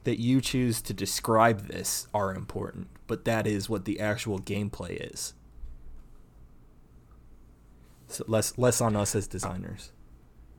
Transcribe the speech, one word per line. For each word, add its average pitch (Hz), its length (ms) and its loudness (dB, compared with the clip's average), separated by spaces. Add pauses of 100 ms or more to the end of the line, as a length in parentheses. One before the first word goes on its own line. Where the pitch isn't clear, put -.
that 123 140 0
you 127 220 6
choose 123 420 2
to - 100 -6
describe 107 720 4
this - 460 -4
are 98 200 2
important, 95 540 -8 (200)
but - 180 -4
that 110 220 2
is 101 220 0
what 101 160 -2
the 101 140 -2
actual 104 400 0
gameplay 98 760 -4
is. - 200 -8 (2750)
So - 200 -8
less, 110 300 2
less 123 240 4
on 110 140 4
us 104 200 2
as 98 120 0
designers. 92 640 -6 (680)